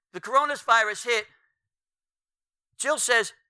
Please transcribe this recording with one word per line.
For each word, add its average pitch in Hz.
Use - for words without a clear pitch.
the 180
coronavirus 226
hit, 226
Jill 285
says, 233